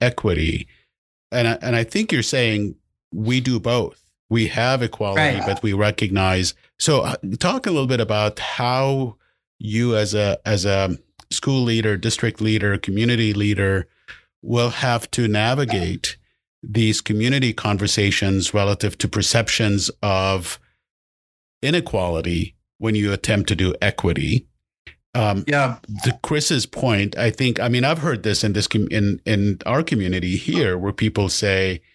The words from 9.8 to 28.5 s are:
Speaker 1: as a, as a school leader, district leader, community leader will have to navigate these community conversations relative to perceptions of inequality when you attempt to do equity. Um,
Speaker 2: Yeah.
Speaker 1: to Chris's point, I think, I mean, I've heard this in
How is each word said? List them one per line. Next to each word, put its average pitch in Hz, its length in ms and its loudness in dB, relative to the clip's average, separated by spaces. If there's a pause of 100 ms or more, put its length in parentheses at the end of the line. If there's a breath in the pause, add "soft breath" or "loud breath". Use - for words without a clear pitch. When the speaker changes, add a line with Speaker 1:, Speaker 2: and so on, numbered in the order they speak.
Speaker 1:
as 104 160 0
a, 104 320 2
as 104 200 0
a 98 320 0 (340)
school 135 320 0
leader, 113 340 0
district 113 440 -2
leader, 104 360 0
community 110 560 0
leader 98 540 0 (540 loud breath)
will 117 280 0
have 120 420 -2
to 120 160 0
navigate 104 920 -2 (440)
these 110 400 0
community 120 520 0
conversations 98 1000 0
relative 101 440 0
to - 100 -2
perceptions 104 840 0 (140)
of 95 560 0 (1000)
inequality 87 960 -2 (220)
when 110 180 0
you 104 180 2
attempt 101 360 0
to 101 60 2
do 90 260 2
equity. 87 640 0 (720 loud breath)
Um, 104 320 0
Speaker 2:
Yeah. 139 300 0 (260)
Speaker 1:
to 123 180 0
Chris's 151 440 0
point, 104 520 0
I 113 140 2
think, 123 280 0
I 110 100 0
mean, 123 140 2
I've 160 160 2
heard 139 240 -2
this 104 200 0
in 104 100 2